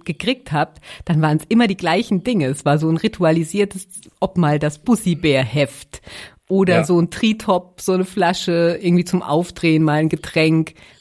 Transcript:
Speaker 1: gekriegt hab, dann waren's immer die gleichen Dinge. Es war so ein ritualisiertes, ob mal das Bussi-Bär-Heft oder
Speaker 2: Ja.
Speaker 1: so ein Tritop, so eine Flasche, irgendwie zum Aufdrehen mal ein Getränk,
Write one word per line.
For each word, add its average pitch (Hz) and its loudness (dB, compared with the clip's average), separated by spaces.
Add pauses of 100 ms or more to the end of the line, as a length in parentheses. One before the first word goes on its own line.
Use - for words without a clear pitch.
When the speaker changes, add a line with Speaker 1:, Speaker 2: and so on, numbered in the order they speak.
Speaker 1:
gekriegt 220 -6
hab, 151 -4 (240)
dann 160 0
waren's 156 2
immer 233 4
die 196 -2
gleichen 175 -2
Dinge. 208 0
Es 139 -6
war 147 2
so 160 0
ein 165 2
ritualisiertes, 180 -2 (320)
ob 190 -2
mal 151 2
das 147 -4
Bussi-Bär-Heft 151 -2 (480)
oder 190 2
Speaker 2:
Ja. 170 2
Speaker 1:
so 170 2
ein 175 2
Tritop, 208 -2
so 190 -2
eine 185 0
Flasche, 170 0
irgendwie 175 2
zum 180 -2
Aufdrehen 160 0
mal 151 2
ein 160 2
Getränk, 160 0 (260)